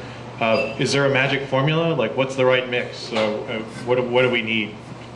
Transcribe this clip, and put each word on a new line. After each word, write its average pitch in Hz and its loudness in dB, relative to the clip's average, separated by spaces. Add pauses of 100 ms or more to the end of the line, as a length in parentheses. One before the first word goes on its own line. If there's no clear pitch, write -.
(400)
Uh, 113 2
is 123 0
there 139 2
a 131 4
magic 135 2
formula? 156 2
Like, 113 0
what's 131 0
the 127 4
right 127 4
mix? 117 -4
So, 107 -2
uh, 117 -6 (260)
what, 123 2
what 123 4
do 127 4
we 117 2
need? 110 0 (460)